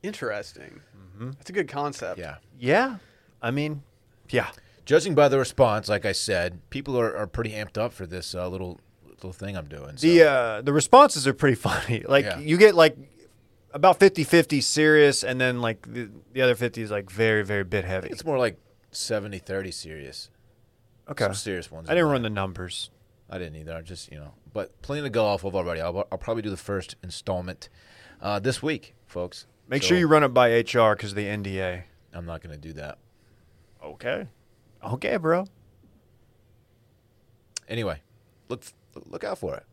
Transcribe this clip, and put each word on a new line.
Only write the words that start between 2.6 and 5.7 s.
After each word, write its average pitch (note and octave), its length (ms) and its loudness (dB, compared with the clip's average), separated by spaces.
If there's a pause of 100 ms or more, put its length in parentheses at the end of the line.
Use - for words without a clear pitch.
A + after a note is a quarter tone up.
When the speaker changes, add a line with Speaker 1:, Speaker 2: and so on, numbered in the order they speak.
Speaker 2:
I A#2+ 80 -2
mean, D3 320 -4 (480)
yeah. A#2+ 180 0 (380)
Speaker 3:
Judging E3 280 2
by D3 140 8
the C3+ 100 2
response, A2+ 520 2